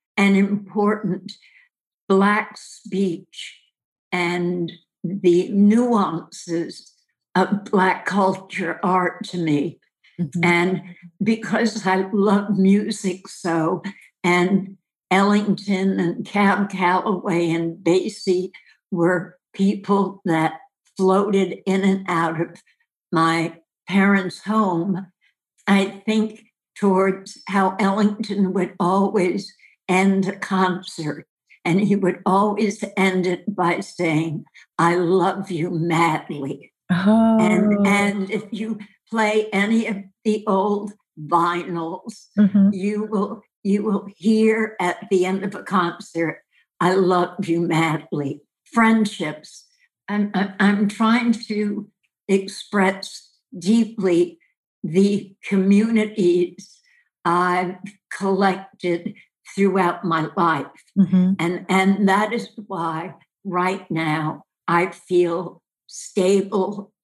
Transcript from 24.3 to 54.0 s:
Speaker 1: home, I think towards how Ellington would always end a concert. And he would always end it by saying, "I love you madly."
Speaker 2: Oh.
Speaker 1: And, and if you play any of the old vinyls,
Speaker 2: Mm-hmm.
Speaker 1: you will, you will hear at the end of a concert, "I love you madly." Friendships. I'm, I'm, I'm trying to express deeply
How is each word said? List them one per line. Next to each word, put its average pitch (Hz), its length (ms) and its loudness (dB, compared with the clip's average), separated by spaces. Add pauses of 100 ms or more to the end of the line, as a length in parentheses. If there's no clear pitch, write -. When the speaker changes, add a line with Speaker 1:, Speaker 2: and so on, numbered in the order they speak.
Speaker 1:
home, 190 640 -2 (640)
I 196 360 0
think 220 380 -2 (320)
towards 190 720 0
how 190 320 0
Ellington 208 760 0
would 180 280 -2
always 190 760 0 (340)
end 190 380 2
a 202 100 -6
concert. 180 880 -4 (400)
And 175 160 2
he 202 140 2
would 196 320 0
always 208 560 0 (140)
end 185 300 2
it 185 280 -4
by 175 240 0
saying, 160 680 -2 (320)
"I 170 200 2
love 185 560 0
you 170 180 -4
madly." 160 1040 -2 (180)
Speaker 2:
Oh. 220 500 4
Speaker 1:
And, 214 460 4
and 202 440 0
if 208 200 -4
you 220 300 -6 (280)
play 214 440 0
any 214 340 2
of 202 120 -6 (260)
the 214 240 0
old 202 460 0 (320)
vinyls, 170 1000 -2 (100)
Speaker 2:
Mm-hmm. 202 360 6
Speaker 1:
you 208 320 -4
will, 208 380 -4 (200)
you 202 220 0
will 202 320 -2
hear 220 640 2
at - 300 -4
the 180 160 2
end 190 180 -2
of 196 100 -6
a - 80 -10
concert, 170 800 -4 (380)
"I 180 140 2
love 180 540 0
you 170 120 0
madly." 151 800 -2 (240)
Friendships. 220 1000 0 (440)
I'm, 208 240 -2
I'm, 196 240 -2
I'm 202 300 2
trying 233 460 2 (140)
to 208 380 -4 (420)
express 190 1000 -2 (300)
deeply 185 800 0 (440)